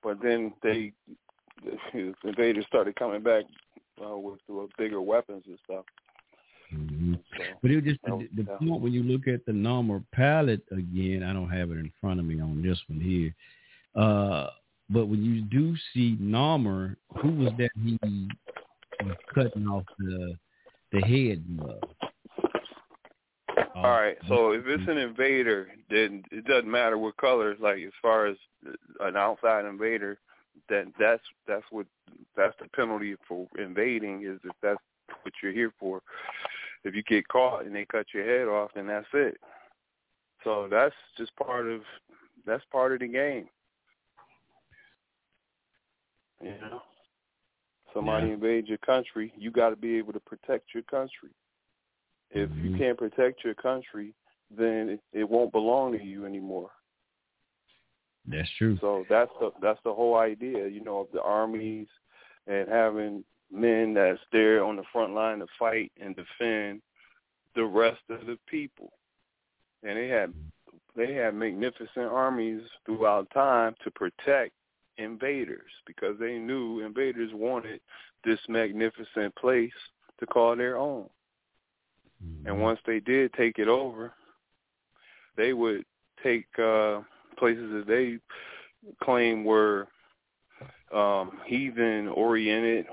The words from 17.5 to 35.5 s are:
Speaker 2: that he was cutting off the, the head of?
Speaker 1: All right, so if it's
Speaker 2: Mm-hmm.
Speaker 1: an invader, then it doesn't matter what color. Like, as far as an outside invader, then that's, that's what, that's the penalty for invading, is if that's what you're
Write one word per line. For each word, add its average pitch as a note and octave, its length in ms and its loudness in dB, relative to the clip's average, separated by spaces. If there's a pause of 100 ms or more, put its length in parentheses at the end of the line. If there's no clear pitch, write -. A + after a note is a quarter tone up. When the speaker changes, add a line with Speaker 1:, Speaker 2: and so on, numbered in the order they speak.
Speaker 2:
that A#2+ 120 2 (100)
he A2+ 160 0 (1080)
was F#2 120 -4 (160)
cutting A2 360 0
off G2 160 -2 (160)
the, F2+ 360 -6 (540)
the G2+ 100 2
head G#2+ 440 2 (160)
of? A#1 180 -10 (2000)
Speaker 1:
All F2+ 80 -2
right, A2 320 4 (100)
so A2+ 240 6
if A#2+ 160 0
it's D3+ 160 0
Speaker 2:
Mm-hmm. F3+ 80 -2
Speaker 1:
an D3+ 80 0
invader, A#2+ 720 2 (200)
then G2+ 420 0
it A2 120 -12
doesn't B2 260 2
matter A#2 280 2
what A2 200 -4
color. A2 420 2
Like, G2+ 180 2
as F#2 140 -10 (100)
far A2 240 6
as G2 100 -2 (600)
an G2 180 -2
outside G#2+ 480 2
invader, G#2 540 -4 (500)
then F#2+ 300 -2
that's, A2+ 240 4 (240)
that's G#2+ 240 -4
what, G#2 160 -8 (500)
that's G2+ 240 2
the - 140 -16
penalty G#2 400 -2 (140)
for F2+ 180 -8 (120)
invading, G#2 640 -2
is F#2+ 200 -10
if F2+ 160 -12
that's G2+ 200 0 (420)
what - 180 -12
you're G2 120 -4